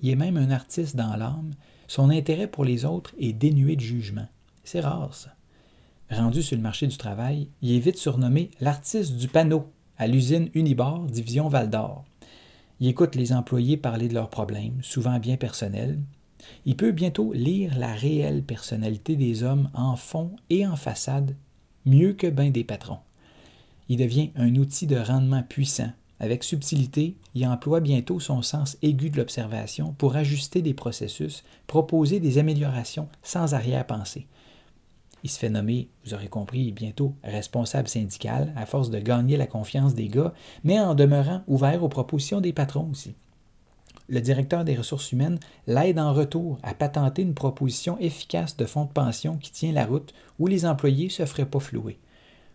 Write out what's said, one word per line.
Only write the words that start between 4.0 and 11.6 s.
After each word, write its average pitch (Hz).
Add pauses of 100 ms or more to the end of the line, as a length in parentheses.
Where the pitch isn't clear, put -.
C'est 175
rare, 139
ça. - (760)
Rendu 117
sur 139
le 113
marché 110
du -
travail, 123 (140)
il 120
est 123
vite 151
surnommé 131 (100)
l'artiste 143
du 123
panneau 156 (280)
à 113
l'usine 135
Unibar, 151
division 120
Val-d'Or. 110 (760)